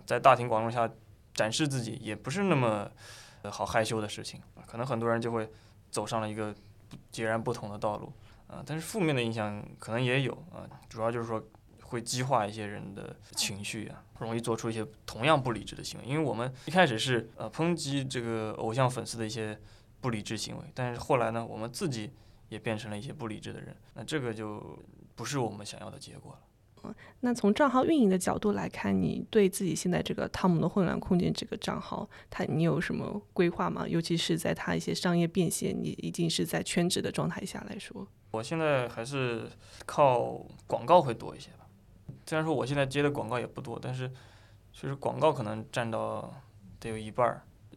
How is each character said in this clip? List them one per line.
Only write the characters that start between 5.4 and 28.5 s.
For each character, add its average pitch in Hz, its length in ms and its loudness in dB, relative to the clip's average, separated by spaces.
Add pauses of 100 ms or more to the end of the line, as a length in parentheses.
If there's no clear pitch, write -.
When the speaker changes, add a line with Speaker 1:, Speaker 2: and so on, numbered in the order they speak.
Speaker 1:
走 107 160 -2
上 113 160 -2
了 107 80 -2
一 107 60 -6
个 107 180 -4 (560)
截 113 160 -4
然 113 160 2
不 120 100 -2
同 110 180 -6
的 104 100 -8
道 107 180 0
路， - 160 -10 (320)
啊， - 180 -14
但 151 160 -6
是 160 60 -8
负 220 140 -4
面 156 160 4
的 123 80 2
影 117 100 0
响 104 320 -4 (140)
可 - 120 -10
能 117 80 0
也 131 220 2
有， 127 100 0 (220)
啊， - 160 -12 (180)
主 110 140 -8
要 113 100 2
就 120 80 -2
是 117 60 -4
说 113 180 -2 (380)
会 - 180 -6
激 123 220 -2
化 127 240 2
一 101 80 -4
些 107 140 -6
人 101 260 -8
的 101 220 -12 (200)
情 101 280 -2
绪 104 240 -6
啊， - 160 -16 (160)
容 117 160 -2
易 120 40 0
做 117 160 0
出 117 140 -4
一 110 40 0
些 110 120 -4 (200)
同 113 200 -4
样 151 160 6
不 127 100 0
理 104 120 -4
智 - 120 -12
的 - 80 -10
行 - 160 -10
为。 - 60 -12
因 139 120 -2
为 160 60 2
我 120 100 0
们 120 180 -2 (140)
一 151 60 -6
开 180 140 8
始 120 120 2
是， 117 380 2
呃， 113 140 -8
抨 165 260 0
击 139 300 -2
这 131 140 -4
个 113 400 -2
偶 110 140 -2
像 127 160 6
粉 127 160 -4
丝 - 120 -8
的 113 80 -2
一 107 40 -2
些 110 300 -4 (420)
不 127 80 -2
理 107 120 -2
智 110 160 -6
行 - 200 -6
为， 82 60 -12 (100)
但 123 200 -4
是 120 60 -8
后 131 180 2
来 113 140 2
呢， 113 140 -2
我 110 120 -8
们 113 140 -6
自 190 180 -4
己 113 220 -6 (380)
也 107 80 -8
变 107 200 -2
成 110 120 -8
了 104 80 -4
一 104 40 -8
些 131 100 -10
不 117 160 -8
理 107 120 -8
智 107 120 -10
的 104 80 -10
人， 92 160 -14 (200)
那 117 80 -10
这 151 160 -2
个 120 140 -2
就 107 460 -8 (360)
不 117 100 -10
是 139 140 -2
我 113 100 2
们 101 160 -10
想 - 160 -10
要 101 80 -12
的 98 80 -12
结 95 200 -16
果 - 160 -16
了。 - 60 -20 (460)
Speaker 2:
嗯， 220 80 -8 (280)
那 247 120 2
从 208 200 6
账 285 160 6
号 254 160 6
运 320 120 6
营 220 120 8
的 185 80 6
角 180 200 0
度 208 140 2